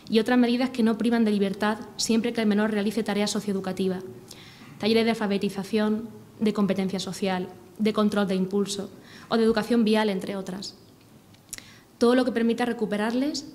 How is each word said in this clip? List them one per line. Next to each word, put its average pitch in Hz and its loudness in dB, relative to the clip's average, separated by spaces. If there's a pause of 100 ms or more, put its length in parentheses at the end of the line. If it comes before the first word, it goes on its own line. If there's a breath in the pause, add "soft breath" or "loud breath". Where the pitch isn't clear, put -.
y 214 2
otras 240 4
medidas 247 2
que 247 -2
no 220 2
privan 233 2
de 214 2
libertad 202 0 (200)
siempre 226 0
que 233 -2
el 214 2
menor 214 2
realice 214 0
tareas 208 0
socioeducativas, 190 -2 (760 loud breath)
talleres 226 2
de 226 2
alfabetización, 214 -2 (300)
de 214 2
competencia 190 0
social, 185 -4 (280)
de 214 2
control 208 2
de 190 0
impulso 196 -2 (400 loud breath)
o - 0
de 226 4
educación 226 2
vial, 214 4
entre 196 -4
otras. 190 -10 (1200 loud breath)
Todo 240 6
lo 254 4
que 254 0
permita 226 0
recuperarles 233 -4